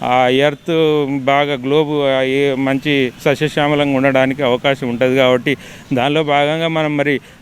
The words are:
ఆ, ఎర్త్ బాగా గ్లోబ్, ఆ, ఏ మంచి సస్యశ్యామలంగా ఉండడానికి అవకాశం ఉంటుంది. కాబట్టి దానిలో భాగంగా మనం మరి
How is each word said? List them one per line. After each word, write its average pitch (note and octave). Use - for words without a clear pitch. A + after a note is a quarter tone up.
ఆ, B2
ఎర్త్ D3
బాగా C#3
గ్లోబ్, C#3+
ఆ, C#3
ఏ C3+
మంచి C3+
సస్యశ్యామలంగా C#3+
ఉండడానికి C3
అవకాశం B2+
ఉంటుంది. B2+
కాబట్టి B2+
దానిలో C#3+
భాగంగా D3
మనం D#3
మరి C#3